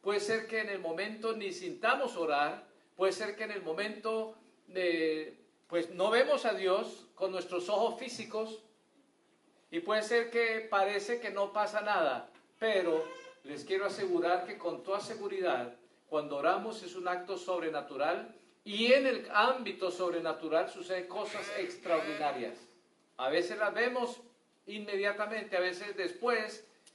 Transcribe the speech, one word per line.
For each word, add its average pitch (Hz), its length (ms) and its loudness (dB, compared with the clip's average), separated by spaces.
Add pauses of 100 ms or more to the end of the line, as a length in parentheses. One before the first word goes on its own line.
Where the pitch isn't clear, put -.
Puede 202 180 0
ser 220 260 0
que 220 140 -2
en 208 80 -4
el 196 120 -4
momento 214 540 -4
ni 208 180 -6
sintamos 220 640 0
orar, 151 500 0 (280)
puede 185 180 4
ser 202 220 -6
que 220 100 -8
en 214 80 -6
el 196 100 -8
momento, 214 760 -4 (380)
eh, 165 640 0 (280)
pues 170 240 -2
no 185 200 2
vemos 262 340 4
a 220 80 2
Dios 190 640 0
con 185 180 -2
nuestros 180 380 -4
ojos 226 280 2
físicos, 220 640 -8 (1080)
y 170 100 -4
puede 208 220 2
ser 233 280 2
que 226 300 2
parece 202 600 0
que 220 100 -6
no 202 240 -2
pasa 208 260 0
nada, 170 500 0 (280)
pero 175 440 6 (420)
les - 200 -10
quiero 190 220 2
asegurar 180 600 2
que 214 120 -8
con 170 240 -4
toda 196 180 0
seguridad, 185 760 -2 (340)
cuando 147 280 -2
oramos 202 460 0
es 180 140 -12
un 180 100 -6
acto 180 300 -4
sobrenatural, 160 1000 -2 (300)
y 226 300 4
en 269 120 8
el 247 240 0
ámbito 220 600 2
sobrenatural 170 800 0
suceden 180 360 -6
cosas 190 400 -6 (120)
extraordinarias. 147 1000 -2 (600)
A 127 100 0
veces 220 300 0
las 202 160 2
vemos 240 480 0 (440)
inmediatamente, 208 920 -2
a - 20 4
veces 185 380 -2
después, 214 680 -2 (280)